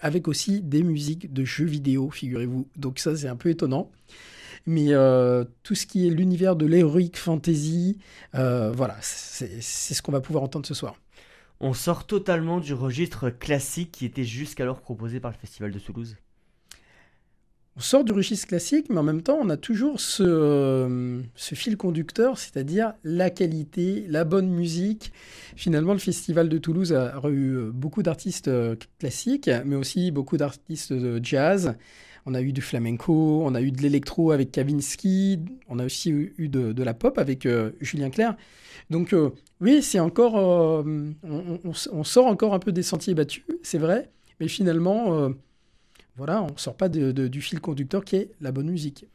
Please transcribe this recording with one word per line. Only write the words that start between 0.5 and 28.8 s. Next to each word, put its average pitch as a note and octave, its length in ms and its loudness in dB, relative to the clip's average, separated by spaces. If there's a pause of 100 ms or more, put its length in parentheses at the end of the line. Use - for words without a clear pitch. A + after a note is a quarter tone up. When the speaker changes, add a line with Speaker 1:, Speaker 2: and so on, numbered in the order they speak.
Speaker 1:
des D3+ 220 2
musiques D#3 480 -2
de C3 140 -2
jeux D3 180 -4
vidéo, C#3 460 0
figurez-vous. B2+ 640 -4
Donc C3 240 -6
ça, D#3 160 0
c'est C#3+ 140 -6
un B2 80 -8
peu E3+ 140 2
étonnant. D#3+ 380 -2 (760)
Mais, D#3+ 240 2
euh, B2+ 560 6 (160)
tout - 140 -2
ce - 100 -4
qui F3+ 220 2
est - 20 4
l'univers F3+ 480 4
de D3+ 80 2
l'heroic E3+ 500 4
fantasy, E3 840 0 (360)
euh, B2 400 0
voilà, B2 240 -2
c'est, - 600 -10
c'est - 320 -6
ce - 80 -4
qu'on - 100 -6
va C#3 80 0
pouvoir C#3 240 -2
entendre C#3 220 -6
ce D3+ 80 -8
soir. C3 240 -8 (600)
Speaker 2:
On C3+ 140 -2
sort E3+ 320 -2
totalement F3 540 0
du C#3+ 140 -6
registre C3 560 -4
classique D3+ 640 -4
qui B2+ 120 -8
était B2 200 -6
jusqu'alors B2+ 560 -6
proposé A#2 400 -10
par A#2+ 100 -8
le - 60 -16
Festival G#2 340 -10
de G2 80 -10
Toulouse. A2 380 -12 (1600)
Speaker 1:
On - 20 -14
sort C4+ 240 4
du G#3+ 80 2
registre G3 360 0
classique, C#4+ 420 0
mais A3 80 0
en D3+ 60 2
même D#3 180 0
temps, C4+ 180 2
on A3 100 0
a D3+ 60 0
toujours A#3 460 -2
ce, - 220 -2
euh, C3 1000 2 (140)
ce - 200 -10
fil G#3+ 220 -2
conducteur, F3+ 600 0
c'est-à-dire G3 580 -2 (100)
la F3 240 2
qualité, F3+ 800 -2
la D#3 160 2
bonne F#3 240 2
musique. F3 640 -2 (420)
Finalement, E3 380 2
le G3 60 0
Festival E3 500 0
de D#3+ 80 0
Toulouse E3 340 0
a C3 260 2 (120)
eu, C3+ 260 0
euh, A2+ 160 -4
beaucoup D3 320 -4
d'artistes, E3 460 -4
euh, A#2 260 0 (240)